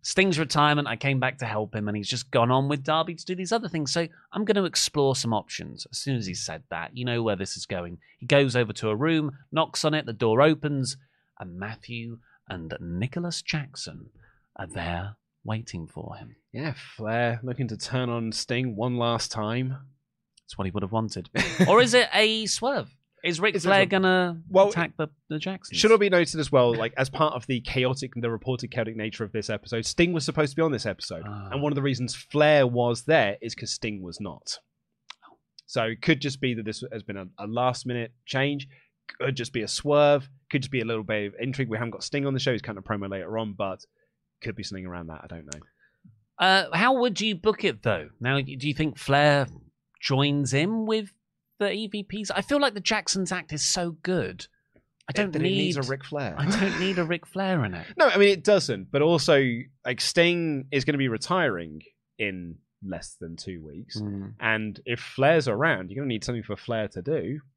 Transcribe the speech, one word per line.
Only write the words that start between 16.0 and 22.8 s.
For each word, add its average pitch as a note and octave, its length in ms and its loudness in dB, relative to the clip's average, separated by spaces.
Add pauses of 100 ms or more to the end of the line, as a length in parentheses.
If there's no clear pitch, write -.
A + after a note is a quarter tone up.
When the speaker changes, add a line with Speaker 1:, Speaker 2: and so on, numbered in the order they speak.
Speaker 1:
him. - 200 -18 (180)
Speaker 2:
Yeah, C#3+ 200 -6 (220)
Flair A#2 480 -2
looking B2 240 -4
to G#2+ 100 -6
turn B2+ 320 -4
on A#2 220 -4
Sting B2 460 -4
one B2 200 -2
last A#2 340 -2
time. B2 460 -2 (680)
Speaker 1:
That's - 140 -16
what F#2+ 80 -4
he F#2 60 -2
would G2+ 120 -4
have F#2+ 100 -6
wanted. A2 360 -4 (180)
Speaker 2:
<laughs> - 200 4
Speaker 1:
Or A3 140 8
is A#3+ 120 4
it A#3+ 200 6
a A3 340 2
swerve? A3+ 420 -2 (320)